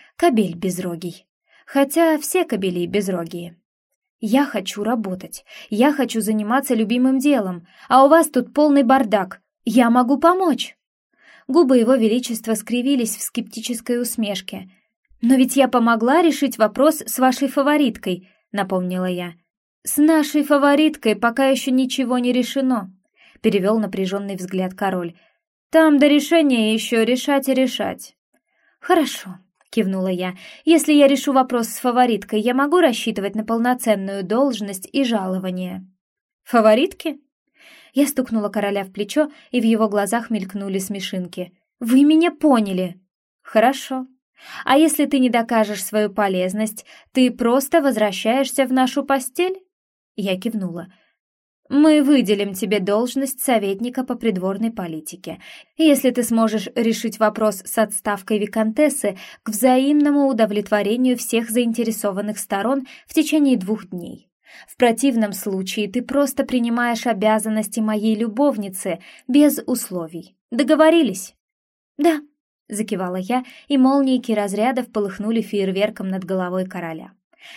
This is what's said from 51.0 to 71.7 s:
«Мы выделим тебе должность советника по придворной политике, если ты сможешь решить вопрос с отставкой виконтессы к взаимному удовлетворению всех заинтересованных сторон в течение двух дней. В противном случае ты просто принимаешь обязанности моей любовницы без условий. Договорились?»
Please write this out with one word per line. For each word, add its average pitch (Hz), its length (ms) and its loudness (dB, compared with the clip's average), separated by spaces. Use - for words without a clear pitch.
«Мы 302 340 4
выделим 202 520 2
тебе 208 240 -2
должность 247 640 -2
советника 233 640 -2
по 247 100 -6
придворной 202 560 -4
политике, 175 720 -12
если 277 340 4
ты 247 120 0
сможешь 226 540 0
решить 226 420 -2
вопрос 214 460 0
с - 140 -8
отставкой 214 600 -2
виконтессы 220 800 0
к - 60 -12
взаимному 277 800 2
удовлетворению 214 880 0
всех 226 340 -4
заинтересованных 220 880 -2
сторон 247 480 -4
в - 60 -10
течение 302 420 2
двух 202 320 -6
дней. - 420 -14
В - 80 -20
противном 226 560 2
случае 190 560 -6
ты 247 140 -6
просто 277 420 -2
принимаешь 233 640 -2
обязанности 214 720 0
моей 214 340 0
любовницы 208 840 -4
без 285 400 4
условий. 170 720 -8
Договорились?» 302 840 2